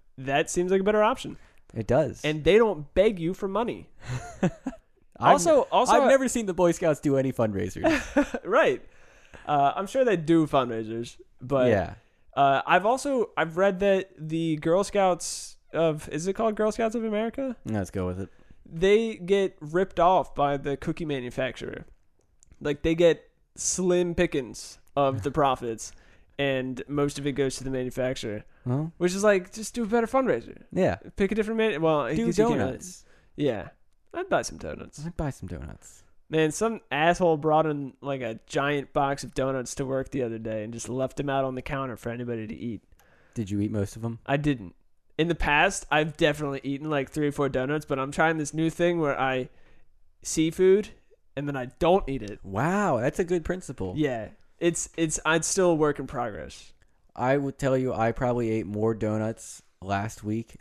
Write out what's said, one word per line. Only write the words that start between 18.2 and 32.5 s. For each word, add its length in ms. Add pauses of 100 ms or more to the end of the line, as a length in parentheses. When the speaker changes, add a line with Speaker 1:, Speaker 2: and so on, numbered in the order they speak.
Speaker 2:
it. 100 (360)
Speaker 1:
They 500
get 440
ripped 400
off 340
by 220
the 200
cookie 280
manufacturer. 800 (760)
Like, 220
they 140
get 260 (340)
slim 600
pickings 600 (180)
of 260
the 80
profits, 640 (460)
and 500
most 300
of 80
it 60
goes 240
to 80
the 60
manufacturer. 760 (200)
Speaker 2:
Well. 340
Speaker 1:
Which 160
is 100
like, 280
just 220
do 100
a 20
better 200
fundraiser. 560 (100)
Speaker 2:
Yeah. 240 (200)
Speaker 1:
Pick 160
a 20
different 240
man-, 240
well, 180
I 140
Speaker 2:
Do 120
Speaker 1:
guess 120
you 60
can't 120